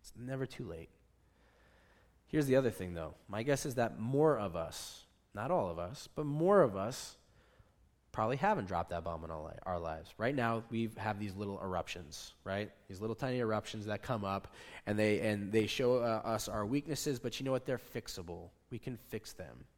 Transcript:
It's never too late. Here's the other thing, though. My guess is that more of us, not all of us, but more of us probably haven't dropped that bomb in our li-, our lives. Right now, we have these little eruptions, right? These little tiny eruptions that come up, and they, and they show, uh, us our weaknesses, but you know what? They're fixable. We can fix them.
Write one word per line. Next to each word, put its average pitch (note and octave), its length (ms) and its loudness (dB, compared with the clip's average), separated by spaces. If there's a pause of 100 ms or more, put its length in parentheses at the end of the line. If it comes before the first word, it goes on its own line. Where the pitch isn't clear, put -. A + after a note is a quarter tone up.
It's - 160 -20
never C3 300 -4
too - 160 -10
late. E2 280 -10 (1400)
Here's D3+ 180 2
the C3 80 6
other C3 160 6
thing, F2+ 240 -6
though. D#2+ 200 -6 (120)
My G#2 160 -4
guess C#3 240 2
is C3 80 -2
that A#2 240 0
more C3+ 400 6
of G2 160 -2
us, - 520 -6 (280)
not G#2+ 160 -4
all D3+ 180 2
of E2 120 -4
us, F2+ 340 -8
but D3+ 100 -2
more E3 380 6
of G#2 140 6
us G#2 400 -4 (960)
probably A2+ 240 2
haven't E3+ 300 2
dropped F2 240 -2
that E2+ 120 -4
bomb D#2+ 220 -4
in E2 80 -8
our D#2 100 -6
li-, D#2 220 -10
our F2+ 160 -2
lives. D#2+ 380 -6
Right B2 180 2
now, A#2 340 2
we A2+ 180 0 (100)
have G#2 200 -2
these G#2 160 -4
little G2+ 260 -4
eruptions, F2 760 -6 (100)
right? G2+ 260 -2 (160)
These F#2 140 -10
little A2 160 -2
tiny B2+ 220 -2
eruptions A2 480 0
that G#2 180 -4
come A2 200 -2
up, G2 300 -2 (320)
and G#2 100 2
they, G#2+ 220 6
and G#2 320 0
they A2 160 6
show, B2+ 300 4
uh, A#2 280 2
us A2+ 220 0
our G#2 180 -2
weaknesses, C#3+ 540 0
but B2 220 -6
you C3+ 40 -6
know C3+ 60 0
what? B2+ 160 0
They're B2 140 -2 (120)
fixable. F2 580 -8 (200)
We A#2+ 80 -8
can B2 200 -8 (100)
fix - 240 -8
them. B1+ 320 -14 (140)